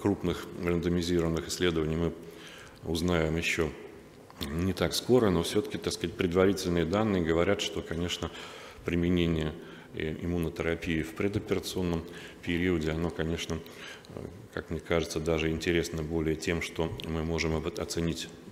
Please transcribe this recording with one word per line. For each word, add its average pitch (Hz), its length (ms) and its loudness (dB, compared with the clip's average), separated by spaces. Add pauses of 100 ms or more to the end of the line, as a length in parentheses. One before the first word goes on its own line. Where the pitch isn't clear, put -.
крупных 87 460 0 (160)
рандомизированных 85 840 2
исследований 80 480 2
мы 82 160 2 (720)
узнаем 82 520 2
ещё 82 340 2 (800)
не 90 240 0
так 85 200 0
скоро, 117 360 6
но 85 120 6
всё-таки, - 360 -2
так 85 160 -2
сказать, - 220 -4
предварительные 90 680 4
данные 98 380 2
говорят, 85 400 4
что, - 180 -4
конечно, 85 500 -4 (540)
применение, 85 720 2 (400)
э, 80 260 -4
иммунотерапии 82 800 0
в - 120 -8
предоперационном 92 880 0 (380)
периоде, 87 480 2
оно, 82 180 0
конечно, 82 500 -2 (560)
э, - 120 -10 (260)
как - 180 -8
мне 80 100 -4
кажется, 82 380 0
даже 80 320 2
интересно 80 520 0
более 78 340 0
тем, 85 240 -2
что 82 320 -2 (140)
мы 80 180 -2
можем 82 300 0
об-, 80 260 -2
оценить 82 480 -2 (240)